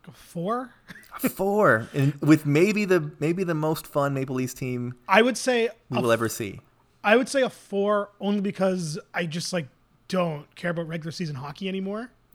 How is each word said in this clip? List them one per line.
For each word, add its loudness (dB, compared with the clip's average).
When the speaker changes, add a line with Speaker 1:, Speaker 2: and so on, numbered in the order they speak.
Speaker 1:
a -18
four? -6
Speaker 2:
A 0
four, 2
and 2
with 6
maybe 4
the, 2
maybe 0
the -2
most -2
fun 0
Maple -4
Leafs -2
team -6
Speaker 1:
I 6
would 2
say 0
Speaker 2:
we 0
Speaker 1:
a 2
Speaker 2:
will 4
Speaker 1:
f-, 6
Speaker 2:
ever 0
see. -8
Speaker 1:
I 6
would 2
say 0
a 0
four -2
only -2
because -2
I -2
just, -6
like, -4
don't -2
care -4
about -6
regular -8
season -6
hockey -8
anymore. -6